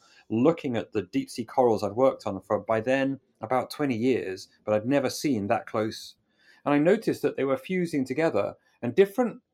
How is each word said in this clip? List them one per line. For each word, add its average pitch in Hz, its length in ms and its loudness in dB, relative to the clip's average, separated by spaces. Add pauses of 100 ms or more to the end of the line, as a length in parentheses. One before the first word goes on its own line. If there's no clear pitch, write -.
(260)
looking 127 480 2
at - 160 -4
the 104 120 -2
deep 135 260 -6
sea 113 160 -8
corals 117 380 2
I'd 98 80 -2
worked 131 340 0
on 98 160 -4
for, 104 180 0
by 113 200 0
then, 135 400 -2 (220)
about 117 280 -2
twenty 139 260 -2
years, 104 520 -2 (180)
but 107 80 0
I'd 107 140 0
never 131 220 0
seen 113 380 -2
that 113 200 0
close. - 480 -4 (500)
And 143 80 2
I 147 60 4
noticed 170 420 2
that 139 140 0
they 131 80 -2
were 135 140 0
fusing 175 480 -2
together, 123 500 0 (260)
and 120 140 -4
different 196 460 2 (120)